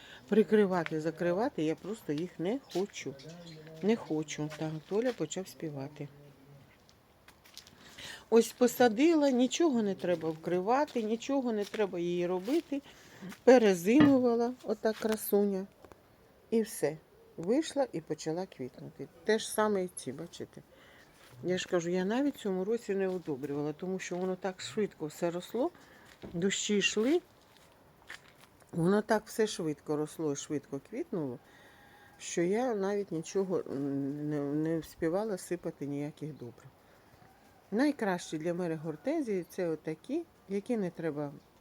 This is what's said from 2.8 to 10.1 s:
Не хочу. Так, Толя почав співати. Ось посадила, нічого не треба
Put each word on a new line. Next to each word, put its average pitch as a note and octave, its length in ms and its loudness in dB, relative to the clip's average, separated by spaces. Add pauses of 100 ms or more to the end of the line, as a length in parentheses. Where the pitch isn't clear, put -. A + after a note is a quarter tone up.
Не G#3+ 140 4
хочу. D3+ 640 -4
Так, D#3+ 120 -4 (180)
Толя A#3 240 0
почав F3+ 360 -6
співати. D3 600 -10 (2250)
Ось A3+ 200 6
посадила, C4+ 800 4
нічого B3+ 520 4
не G3 120 0
треба E3 360 0